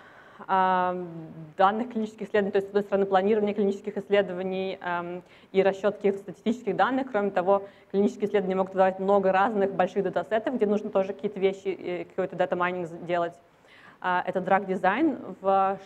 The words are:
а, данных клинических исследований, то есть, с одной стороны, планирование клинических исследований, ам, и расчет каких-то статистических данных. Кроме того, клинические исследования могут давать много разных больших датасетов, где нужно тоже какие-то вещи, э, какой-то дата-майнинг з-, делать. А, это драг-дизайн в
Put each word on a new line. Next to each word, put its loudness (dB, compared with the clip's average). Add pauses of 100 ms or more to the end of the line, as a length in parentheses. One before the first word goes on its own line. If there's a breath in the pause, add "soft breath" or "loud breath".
(460 loud breath)
а, 2 (600)
данных 2
клинических -6
исследований, 2
то 2
есть, 2
с -16
одной 0
стороны, 0
планирование 2
клинических -2
исследований, -2
ам, -6 (300 loud breath)
и 4
расчет 2
каких-то 0
статистических -4
данных. 0
Кроме 0
того, 2 (280 loud breath)
клинические 0
исследования 0
могут -2
давать 2
много 4
разных 2
больших 0
датасетов, -2
где 0
нужно 0
тоже 0
какие-то -8
вещи, 0
э, -6
какой-то -6
дата-майнинг -2
з-, -12
делать. -2 (680 loud breath)
А, 0
это -4
драг-дизайн 2 (240)
в 2